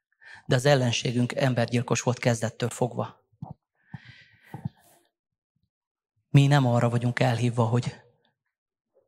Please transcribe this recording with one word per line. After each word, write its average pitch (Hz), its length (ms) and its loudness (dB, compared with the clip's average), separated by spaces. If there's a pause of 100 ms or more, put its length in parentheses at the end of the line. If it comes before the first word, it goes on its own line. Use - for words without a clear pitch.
(460)
De - 80 0
az 123 100 0
ellenségünk 123 680 0
embergyilkos 120 680 0
volt 123 180 -2
kezdettől 117 500 -2
fogva. 117 540 -6 (3000)
Mi 139 180 6
nem 143 200 4
arra 120 220 2
vagyunk 120 320 -2
elhívva, 120 440 0
hogy 120 300 -2 (1120)